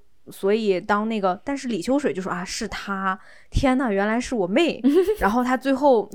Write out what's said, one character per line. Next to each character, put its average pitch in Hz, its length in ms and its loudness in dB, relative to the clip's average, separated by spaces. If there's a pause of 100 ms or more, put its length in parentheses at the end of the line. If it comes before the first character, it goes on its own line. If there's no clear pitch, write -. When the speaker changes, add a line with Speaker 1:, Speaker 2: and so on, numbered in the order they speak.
(300)
Speaker 1:
所 196 240 0
以 208 260 0
当 208 280 -2
那 226 120 -4
个， 185 240 0
但 277 140 -4
是 269 100 -8
李 214 140 -2
秋 254 160 0
水 247 160 -2
就 180 80 -6
说 180 120 -8
：“啊， 180 100 -6
是 208 240 -8
他， 190 520 -6 (300)
天 262 280 2
呐， 262 140 0
原 196 160 0
来 220 120 0
是 247 160 -4
我 196 100 0
妹。” 247 340 0 (260)
Speaker 2:
<laughs> 415 140 0
Speaker 1:
然 196 120 2
后 247 120 2
他 254 140 0
最 269 160 0
后， 254 420 4